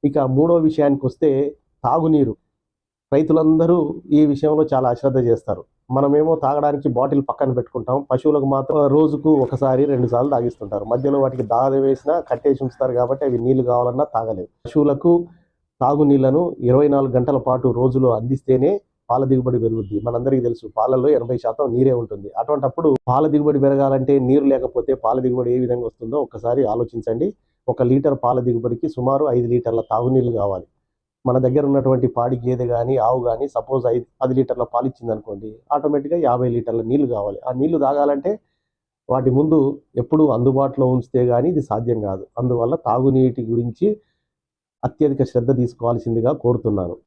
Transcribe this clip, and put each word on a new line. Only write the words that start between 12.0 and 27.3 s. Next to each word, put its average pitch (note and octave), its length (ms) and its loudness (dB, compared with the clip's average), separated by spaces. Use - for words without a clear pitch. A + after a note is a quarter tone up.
కట్టేసి C#3 420 -2
ఉంచుతారు C3 300 -4
కాబట్టి B2 320 -2
అవి B2 140 0
నీళ్లు B2+ 240 0
కావాలన్నా B2 420 0
తాగలేవు. A2+ 440 -6
పశువులకు D#3 640 2
తాగునీళ్లను C#3 800 2
ఇరవై C3 280 4
నాలుగు C#3 240 2
గంటల B2+ 260 2
పాటు B2+ 300 0
రోజులో B2 420 2
అందిస్తేనే C3 680 0
పాల B2 160 0
దిగుబడి B2+ 340 0
పెరుగుద్ది. A2 420 -2
మనందరికీ A#2+ 420 -2
తెలుసు A#2 340 -6
పాలల్లో B2+ 320 0
ఎనభై B2 280 0
శాతం A#2+ 360 -4
నీరే C3 200 2
ఉంటుంది. A2 460 -6
అటువంటప్పుడు C#3 580 0
పాల C3 180 2
దిగుబడి D3 320 2
పెరగాలంటే C#3 600 2
నీరు C3+ 260 2
లేకపోతే C3 500 0
పాల B2 260 -2
దిగుబడి B2 320 -2
ఏ B2 60 0
విధంగా B2 280 -2
వస్తుందో A#2 340 -6
ఒక్కసారి A#2+ 440 -2
ఆలోచించండి. A#2 680 -4